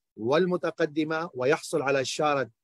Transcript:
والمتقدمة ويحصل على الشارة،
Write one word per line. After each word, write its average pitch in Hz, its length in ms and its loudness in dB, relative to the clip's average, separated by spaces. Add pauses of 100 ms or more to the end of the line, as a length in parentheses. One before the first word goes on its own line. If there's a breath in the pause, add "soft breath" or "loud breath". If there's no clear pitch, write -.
(160)
والمتقدمة 160 1160 0
ويحصل 143 480 0
على 135 180 2
الشارة، 139 500 0 (140)